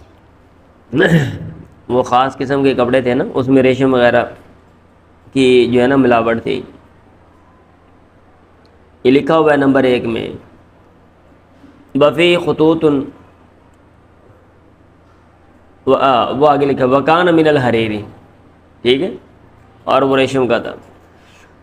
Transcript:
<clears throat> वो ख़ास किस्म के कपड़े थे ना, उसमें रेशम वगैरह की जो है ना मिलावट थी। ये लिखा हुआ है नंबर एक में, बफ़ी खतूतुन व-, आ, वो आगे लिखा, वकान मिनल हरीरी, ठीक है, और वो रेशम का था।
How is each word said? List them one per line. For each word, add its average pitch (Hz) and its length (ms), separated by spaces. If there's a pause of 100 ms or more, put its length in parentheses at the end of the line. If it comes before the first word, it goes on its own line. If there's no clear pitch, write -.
(920)
<clears throat> 139 600 (380)
वो 123 120
ख़ास 131 340
किस्म 139 280
के 131 100
कपड़े 123 280
थे 123 120
ना, 135 100
उसमें 135 380
रेशम 131 320
वगैरह 120 280 (1120)
की 127 320
जो 120 140
है 123 60
ना 135 100
मिलावट 117 440
थी। 104 160 (2500)
ये 123 60
लिखा 143 240
हुआ 151 180
है 139 60
नंबर 135 280
एक 123 200
में, 107 320 (1600)
बफ़ी 147 400
खतूतुन 156 680 (2750)
व-, 131 80
आ, 123 360
वो 135 160
आगे 143 200
लिखा, 135 200
वकान 160 480
मिनल 151 240
हरीरी, 113 400 (840)
ठीक 131 160
है, 196 120 (760)
और 135 180
वो 135 120
रेशम 131 300
का 113 140
था। - 160 (880)